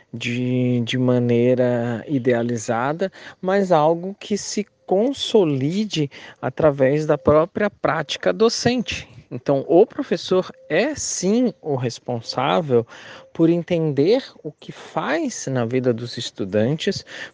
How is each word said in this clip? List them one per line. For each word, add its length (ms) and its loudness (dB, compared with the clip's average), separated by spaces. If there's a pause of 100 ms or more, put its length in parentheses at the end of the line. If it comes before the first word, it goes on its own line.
(140)
de, 680 -2
de 160 -4
maneira 1120 2
idealizada, 1000 -2 (300)
mas 320 0
algo 480 2
que 180 -4
se 280 -6 (200)
consolide 1300 0 (300)
através 640 2
da 120 2
própria 520 2
prática 640 -2
docente. 760 -2 (220)
Então, 400 0
o 160 8
professor 640 -2 (160)
é, 280 2
sim, 640 0
o 140 -2
responsável 1120 0 (480)
por 160 4
entender 720 2 (220)
o 80 -10
que 220 -18
faz 720 -4
na 160 0
vida 300 0
dos 240 -8
estudantes, 880 -2 (280)